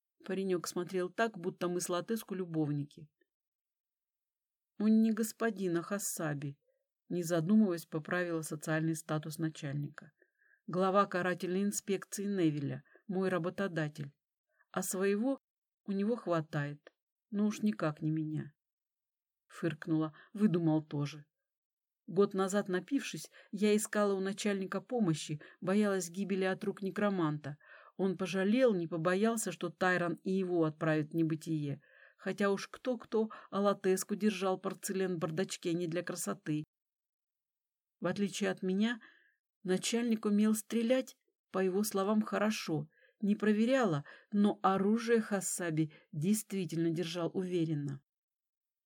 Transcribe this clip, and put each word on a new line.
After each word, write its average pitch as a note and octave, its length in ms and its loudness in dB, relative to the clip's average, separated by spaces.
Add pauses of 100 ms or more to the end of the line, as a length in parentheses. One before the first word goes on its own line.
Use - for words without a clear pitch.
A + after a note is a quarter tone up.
(240)
Паренек F#3+ 420 -2
смотрел F3+ 420 -2
так, A3 300 -2
будто F3+ 300 -4
мы F3+ 120 -2
с F3 80 -4
Латеску F#3+ 460 -4
любовники. D#3 720 -4 (1700)
«Он A3 240 6
не A3+ 100 4
господин, G3+ 640 -2
а E3 40 -2
Хассаби», D3+ 760 -6 (500)
не F3 140 -2
задумываясь, E3+ 640 4
поправила E3+ 560 -2
социальный D#3+ 540 -2
статус D#3 420 -6
начальника. D3 720 -6 (540)
«Глава F#3+ 400 4
карательной F3+ 560 -2
инспекции G3+ 640 -4
Невиля, D3 580 0 (240)
мой F#3 220 0
работодатель. E3 840 -2 (600)
А F#3+ 100 -2
своего G3+ 580 0 (440)
у G3+ 80 -4
него G3+ 240 0
хватает, D#3 760 -2 (380)
но G#3 160 2
уж G#3 160 -2
никак E3+ 400 0
не D#3 80 2
меня». D#3 420 -2 (920)
Фыркнула, D#3 640 -2 (220)
выдумал E3+ 480 4
тоже. D3 420 -6 (800)
Год G3 280 2
назад, F#3+ 340 0
напившись, F#3 600 -4 (200)
я G#3 240 2
искала G#3 400 2
у F#3+ 60 0
начальника G3 600 -2
помощи, E3 600 -2 (200)
боялась F#3+ 480 2
гибели F#3+ 360 -2
от F#3 180 -2
рук G3 200 -4
некроманта. E3+ 720 0 (400)
Он F#3 200 0
пожалел, G3 580 4
не E3+ 120 -2
побоялся, F#3 640 0
что E3+ 200 -6
Тайрон F3 520 0
и F#3+ 80 -4
его F3+ 340 2
отправят D#3 460 0
в - 40 -6
небытие. D#3 640 -2 (360)
Хотя G3 340 -2
уж F#3+ 180 -2
кто-кто, A3+ 600 -2 (200)
а G3 100 -2
Латеску G3 540 2
держал F#3 440 0
порцелен F#3 580 -4
в - 20 -4
бардачке F3 540 -4
не F3 160 -2
для E3+ 140 -2
красоты. E3 600 -4 (1400)
В E3 60 -4
отличие F#3+ 440 -2
от F#3 120 -8
меня, G#3 380 0 (640)
начальник A3 640 0
умел G#3+ 280 4
стрелять, A#3 640 0 (340)
по F#3 80 -2
его F#3+ 240 2
словам, G#3+ 400 2
хорошо. G3 640 -2 (320)
Не G#3 140 2
проверяла, G#3+ 680 2 (260)
но G#3 320 4
оружие A3 580 4
Хассаби F3 680 -2 (220)
действительно E3+ 800 0
держал E3 420 -2
уверенно. D#3+ 680 -2 (840)